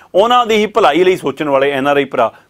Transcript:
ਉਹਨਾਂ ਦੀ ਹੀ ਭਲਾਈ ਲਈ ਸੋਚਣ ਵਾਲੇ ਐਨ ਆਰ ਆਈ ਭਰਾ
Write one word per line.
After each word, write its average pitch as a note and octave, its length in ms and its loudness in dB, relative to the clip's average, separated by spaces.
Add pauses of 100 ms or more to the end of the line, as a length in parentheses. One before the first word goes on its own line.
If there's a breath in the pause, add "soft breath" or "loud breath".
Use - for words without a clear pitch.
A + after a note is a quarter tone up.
(140 loud breath)
ਉਹਨਾਂ A#3 320 2
ਦੀ A3 80 -2
ਹੀ G#3+ 120 0
ਭਲਾਈ F3+ 380 0
ਲਈ F#3 120 2
ਸੋਚਣ D3+ 320 -6
ਵਾਲੇ C#3 220 0
ਐਨ C3+ 160 -4
ਆਰ C#3+ 100 2
ਆਈ C#3 80 0
ਭਰਾ A#2 280 -2 (180 soft breath)